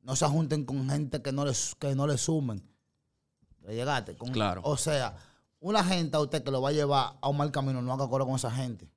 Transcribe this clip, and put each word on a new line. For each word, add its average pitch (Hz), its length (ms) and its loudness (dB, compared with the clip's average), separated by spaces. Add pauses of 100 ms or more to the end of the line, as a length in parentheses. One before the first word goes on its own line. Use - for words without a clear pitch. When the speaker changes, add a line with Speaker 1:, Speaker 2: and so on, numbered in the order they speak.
Speaker 1:
No 127 140 -2
se 156 100 4
junten 151 380 2
con 135 260 -2
gente 147 320 -2
que 135 100 -4
no 143 140 0
les, - 300 -2
que 139 180 0
no 139 120 2
les 143 140 2
sumen. 131 420 0 (1000)
¿Le 104 120 -10
llegaste? 120 420 -2
Con, 120 160 -8
Speaker 2:
Claro. 101 320 2
Speaker 1:
o 147 120 2
sea, 135 400 0 (440)
una 202 240 2
gente 170 320 0
a 151 40 4
usted 147 220 0
que 127 80 -4
lo 135 100 2
va 135 100 2
a - 20 2
llevar 139 480 2
a 135 80 0
un 143 80 2
mal 143 140 0
camino, 135 300 -2
no 127 120 -2
haga 131 160 -2
coro 135 180 0
con 131 100 0
esa 123 140 -2
gente. 120 460 -6